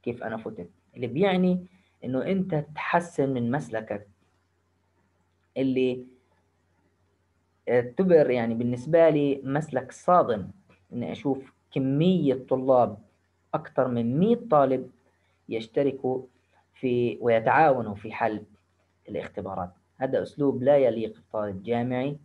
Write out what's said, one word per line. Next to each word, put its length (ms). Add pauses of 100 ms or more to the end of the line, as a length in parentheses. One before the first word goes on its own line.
كيف 200
أنا 140
فتت، 320 (260)
اللي 120
بيعني 580 (400)
إنه 200
أنت 400 (100)
تحسن 580
من 180
مسلكك 560 (1500)
اللي 480 (1600)
اعتبر، 600
يعني، 240
بالنسبة 560
لي 340
مسلك 480
صادم 560 (460)
إني 180
أشوف 420 (180)
كمية 760
طلاب 480 (560)
أكثر 340
من 320
مية 200 (120)
طالب 400 (580)
يشتركوا 720 (520)
في 480
ويتعاونوا 760
في 160
حل 320 (680)
الاختبارات. 600 (260)
هذا 240
أسلوب 420
لا 140
يليق 420
بطالب 440
جامعي 600